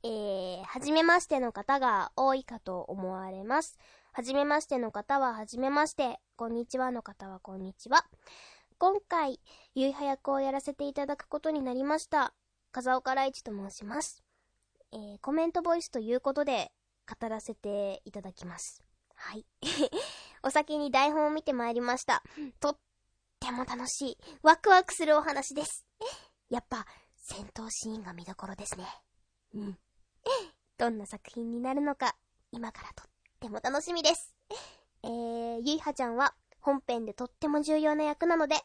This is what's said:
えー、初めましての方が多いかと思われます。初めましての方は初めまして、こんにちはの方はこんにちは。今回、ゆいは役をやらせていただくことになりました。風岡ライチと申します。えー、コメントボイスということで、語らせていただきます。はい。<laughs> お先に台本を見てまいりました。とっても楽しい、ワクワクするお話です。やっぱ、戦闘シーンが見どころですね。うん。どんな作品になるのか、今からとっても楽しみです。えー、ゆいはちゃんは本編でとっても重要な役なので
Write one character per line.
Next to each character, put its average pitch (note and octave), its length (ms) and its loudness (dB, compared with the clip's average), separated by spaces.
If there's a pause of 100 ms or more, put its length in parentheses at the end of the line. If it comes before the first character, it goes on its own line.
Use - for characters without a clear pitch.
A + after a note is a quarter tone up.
え A#3 60 -8
ー、 G3 560 -4
初 C4+ 280 -4
め D#4+ 120 6
ま E4+ 160 8
し - 80 -2
て C#4+ 120 2
の B3 120 0
方 C4+ 280 0
が A3 360 2
多 C4+ 180 4
い C4+ 120 -2
か A#3 160 -14
と F3+ 200 -6
思 F#3+ 300 -6
わ F#3+ 180 -8
れ F#3+ 140 -10
ま C4 180 2
す。 - 160 -10 (360)
初 B3+ 200 -6
め C#4+ 120 4
ま D4 160 4
し - 40 -10
て C4+ 120 0
の A#3 140 -2
方 C#4 280 0
は B3+ 140 2
初 A3 240 -10
め C4 120 0
ま D4 180 4
し - 60 -8
て、 B3+ 260 -2 (180)
こ A#3 100 -6
ん A3+ 60 -4
に A#3 120 -2
ち C4 120 -6
は B3+ 140 0
の A#3 100 -6
方 G3+ 260 -14
は F#3+ 120 -14
こ F#3+ 160 -14
ん F#3+ 60 -10
に F#3+ 120 -10
ち - 160 -20
は。 D#4 160 6 (720)
今 G4 240 4
回、 D#4 400 0 (340)
ゆ C4 120 2
い C#4 60 2
は C#4+ 120 -6
役 C#4 260 -2
を C4+ 80 2
や C4+ 140 0
ら C#4 80 -2
せ C#4+ 120 -6
て C#4+ 140 -4
い C#4 60 -6
た C#4+ 120 -2
だ C#4+ 120 -4
く - 100 -16
こ D4 140 -4
と D#4 100 0
に D4+ 100 0
な B3+ 120 -2
り C4 100 -2
ま D4+ 160 2
し - 100 -10
た。 C#4+ 240 2 (380)
風 B3+ 200 0
岡 C4 220 2
ラ C4+ 120 4
イ C4+ 80 -2
チ - 100 -14
と A3+ 80 -10
申 G3 200 -8
し - 120 -16
ま A#3+ 180 -4
す。 - 220 -8 (680)
え - 20 -16
ー、 G#3 260 -14
コ C4+ 120 -4
メ E4 140 2
ン E4+ 40 -2
ト F4 100 -2
ボ E4+ 140 2
イ E4+ 60 -2
ス - 100 -14
と B3 80 -4
い A3 160 -2
う B3+ 60 0
こ C4+ 120 0
と C#4+ 120 0
で、 A#3+ 260 -2 (340)
語 - 220 -10
ら A3 140 -6
せ A3+ 120 -10
て G3+ 520 -4
い G3+ 60 -20
た G#2 100 -12
だ - 100 -14
き - 140 -16
ま F3 120 -12
す。 - 240 -14 (340)
は - 200 -14
い。 G#3+ 100 -14 (160)
<laughs> - 840 -4
お C4+ 60 0
先 D4+ 280 2
に D4 140 0
台 C#4 200 6
本 D4+ 140 2
を D4+ 40 4
見 D4+ 140 -2
て D4 80 0
ま A#3+ 180 -2
い A#3 40 -2
り A#3+ 80 0
ま B3 160 0
し - 80 -8
た。 - 180 2 (380)
と D4 80 0
っ D4 100 -6 (640)
て B3+ 100 -6
も B3+ 140 -4
楽 B3 240 -8
し C#4 220 -4
い、 - 60 -12 (260)
ワ D#4+ 120 10
ク G4+ 140 2
ワ F#4 120 12
ク - 120 -4
す E4 120 -2
る D4+ 120 8
お D4+ 40 6
話 C#4 320 -4
で D4 120 -4
す。 - 200 -10 (640)
や A#3+ 120 -2
っ - 80 -20
ぱ、 A3+ 160 -8 (320)
戦 - 300 -12
闘 A3 220 -12
シ A3 200 -8
ー A3 100 -8
ン G#3 40 -14
が F3+ 100 -14
見 E3+ 100 -14
ど F#3+ 120 -14
こ F#3+ 120 -12
ろ G3 80 -10
で G3+ 100 -12
す - 120 -8
ね。 F3+ 80 -12 (680)
う G#3 60 -6
ん。 G3+ 180 -10 (1000)
ど A#3+ 120 2
ん A3+ 80 -4
な G3+ 80 -10
作 - 280 -16
品 A#3 180 -6
に A#3 80 -4
な C4 140 -2
る C#4+ 80 0
の C#4+ 140 0
か、 B3+ 200 -2 (360)
今 A#3 200 -10
か - 120 -18
ら - 120 -14
と - 80 -18
っ - 80 -20 (300)
て A#3+ 80 -10
も G#3+ 120 -6
楽 C#4 200 0
し F4 100 -6
み E4+ 100 -2
で D#4 140 6
す。 - 180 -12 (680)
え - 40 -8
ー、 A#3 540 -4
ゆ D4 140 0
い D#4 40 -2
は D4+ 140 -4
ち - 80 -4
ゃ B3 60 0
ん A#3 80 -4
は C4+ 180 2 (280)
本 C#4 260 2
編 A#3 180 -2
で A3 80 -8
と B3 120 -6
っ - 40 -12
て - 180 -4
も D4 140 4
重 D#4 160 4
要 D4+ 180 4
な D4+ 100 2
役 D4 220 0
な E4+ 100 6
の D4+ 100 4
で D4+ 180 2